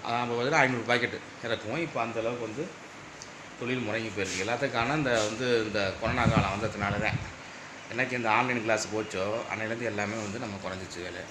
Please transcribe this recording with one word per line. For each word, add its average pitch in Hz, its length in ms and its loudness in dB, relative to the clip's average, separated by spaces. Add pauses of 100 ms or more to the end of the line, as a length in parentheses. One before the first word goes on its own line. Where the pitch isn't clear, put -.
அது 117 120 0
ஐம்பது 120 260 0
வாசியில 131 120 2
ஐந்நூறு 123 400 4
பாக்கெட்டு 117 260 2 (260)
இறக்குவோம். 110 320 -2
இப்ப 147 240 -2
அந்த 113 180 -2
அளவுக்கு 120 260 -2
வந்து 120 220 -4 (920)
தொழில் 127 200 0
முடங்கி 113 280 -2
போயிருக்கு. 95 400 -2
எல்லாத்துக்கும் 120 240 0
காரணம் 123 260 2
இந்த 123 260 4
வந்து 113 420 2
இந்த 101 360 0
கொரோனா 120 240 2
காலம் 101 260 6
வந்ததுனால 104 500 0
தான். - 300 0 (640)
என்னைக்கு 127 180 0
இந்த 117 200 2
ஆன்லைன் 123 300 6
கிளாஸ் 107 260 2
போச்சோ, 101 480 0 (180)
அன்னையிலேருந்து 110 300 -4
எல்லாமே 104 320 0
வந்து 107 240 -4
நம்ம 107 160 -6
குறைஞ்சிச்சு 92 420 -8
வேலை. 87 340 -8